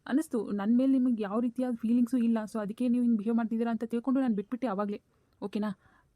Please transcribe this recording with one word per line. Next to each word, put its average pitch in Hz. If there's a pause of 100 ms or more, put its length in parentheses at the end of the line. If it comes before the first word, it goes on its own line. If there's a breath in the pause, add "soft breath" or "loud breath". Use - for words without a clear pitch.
ಅನ್ನಿಸ್ತು, 254
ನನ್ನ 208
ಮೇಲೆ 269
ನಿಮಗೆ 247
ಯಾವ 202
ರೀತಿಯಾದ 247
ಫೀಲಿಂಗ್ಸು 233
ಇಲ್ಲ. 226
So 214
ಅದಕ್ಕೆ 214
ನೀವು 240
ಹಿಂಗೆ 233
ಬಿಹೇವ್ 220
ಮಾಡ್ತಿದ್ದೀರಾ 233
ಅಂತ 233
ತಿಳ್ಕೊಂಡು 240
ನಾನು 247
ಬಿಟ್ಬಿಟ್ಟೆ 208
ಆವಾಗಲೇ, 202 (420)
ಓಕೆನಾ? 208 (380 soft breath)